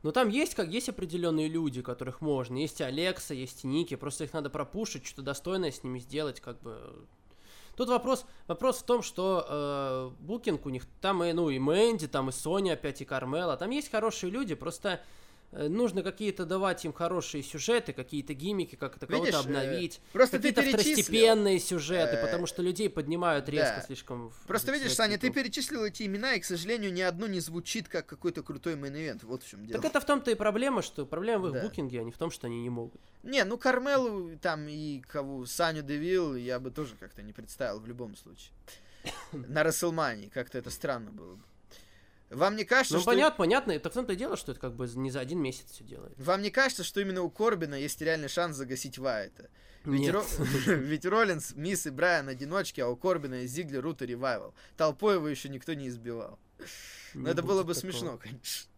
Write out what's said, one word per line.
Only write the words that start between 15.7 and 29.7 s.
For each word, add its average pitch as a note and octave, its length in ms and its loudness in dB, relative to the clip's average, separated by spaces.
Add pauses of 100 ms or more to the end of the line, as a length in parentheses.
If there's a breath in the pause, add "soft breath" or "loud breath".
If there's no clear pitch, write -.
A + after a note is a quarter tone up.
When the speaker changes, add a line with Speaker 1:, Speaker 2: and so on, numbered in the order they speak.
Speaker 1:
какие-то F#3+ 420 -2
давать F#3 400 0
им D#3 60 -2
хорошие E3+ 520 -2
сюжеты, A3+ 500 0
какие-то C#3 400 -6
гиммики, F3+ 420 -2
как-то - 320 -8
кого-то F3 200 2
Speaker 2:
Видишь, F#3+ 80 4
э, C#3+ 120 4
Speaker 1:
обновить. C#3 540 -2 (100)
Speaker 2:
просто B3+ 280 6
ты C#4 120 4
Speaker 1:
Какие-то A3 100 4 (160)
Speaker 2:
перечислил, G#3+ 260 6
Speaker 1:
второстепенные G#3+ 560 8
сюжеты, E3 580 2
Speaker 2:
э, F#3+ 40 2
Speaker 1:
потому F3 260 0
что - 160 -6
людей F#3 260 0
поднимают D#3+ 580 0
резко D3 300 2
Speaker 2:
да. F#2 40 -6
Speaker 1:
слишком A#2+ 500 -10
в - 160 -18
Speaker 2:
Просто A3 240 2
видишь, C#4 180 0
Speaker 1:
сюжетный A3+ 160 4
Speaker 2:
Саня, G#3 140 2
ты B3+ 80 2
Speaker 1:
круг. - 80 0
Speaker 2:
перечислил B3+ 500 0
эти G#3+ 180 -6
имена, G#3 300 0
и, G#3+ 60 2
к E3+ 60 -6
сожалению, G3 460 -2
ни F3+ 100 -2
одно F#3 260 0
не F#3+ 120 0
звучит E3 480 -6
как E3 200 -4
какой-то D#3 360 -4
крутой D3+ 320 -4
мейн-ивент. C#3 480 -6
Вот A#2+ 200 -8
в - 40 -16
чем G2+ 180 -14
дело. A2+ 160 -4